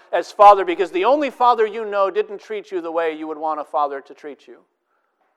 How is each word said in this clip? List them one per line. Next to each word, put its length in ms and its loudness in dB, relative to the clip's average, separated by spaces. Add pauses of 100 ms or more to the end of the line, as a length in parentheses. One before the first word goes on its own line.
(120)
as 180 -4
Father, 360 8
because 260 -4
the 140 -2
only 240 0
Father 360 2
you 180 -8
know 260 -2
didn't 300 -6
treat 300 -12
you 120 -6
the 100 -8
way 240 -2
you 100 -10
would 120 -10
want 200 -6
a 60 -8
father 380 -4
to 120 -20
treat 320 -18
you. 120 -20 (800)